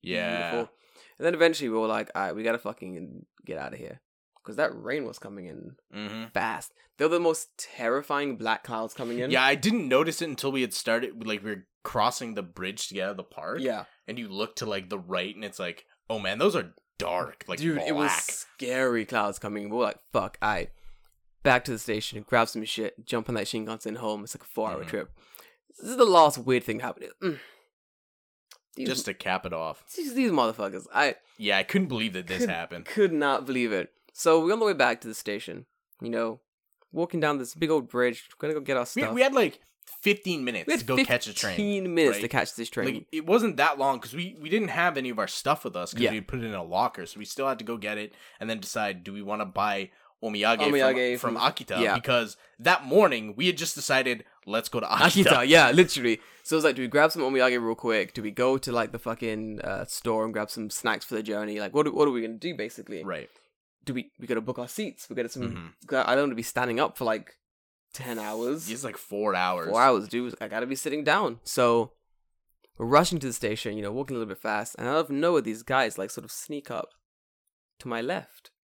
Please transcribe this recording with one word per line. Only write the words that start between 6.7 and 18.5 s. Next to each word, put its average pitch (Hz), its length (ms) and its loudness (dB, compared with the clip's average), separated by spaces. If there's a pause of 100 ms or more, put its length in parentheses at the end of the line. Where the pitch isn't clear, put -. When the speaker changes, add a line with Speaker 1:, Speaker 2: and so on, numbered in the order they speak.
Speaker 2:
They're 151 120 2
the 170 120 4
most 160 380 0
terrifying 139 800 -2
black 110 260 0
clouds 113 300 -6
coming 120 240 -6
in. 123 120 -2
Speaker 1:
Yeah, 127 140 4
I 139 120 6
didn't 202 320 0
notice 151 340 4
it 165 80 -4
until 139 220 -4
we 135 100 0
had 113 100 -2
started, 113 540 -2
like, 104 180 -4
we 107 120 -6
were 92 100 -16 (160)
crossing 117 520 0
the 101 80 -4
bridge 92 460 -8
to 95 60 -12
get 92 100 -4
out 98 60 -4
of 98 80 -8
the 90 60 -12
park. 85 360 -8
Speaker 2:
Yeah. 117 240 -2 (220)
Speaker 1:
And 117 120 -10
you 117 100 -10
look 101 280 -6
to, 117 100 -6
like, 95 220 -6
the 101 100 -6
right 92 360 -4
and 107 100 -12
it's 101 140 -12
like, 87 260 -8 (240)
"Oh 113 100 -2
man, 101 200 -2
those 175 180 2
are 92 160 -4 (240)
dark, 87 500 -4
like, 90 120 -6
Speaker 2:
Dude, 160 180 0
Speaker 1:
black." 151 120 -2
Speaker 2:
it 160 40 0
was 147 200 2
scary 127 920 -2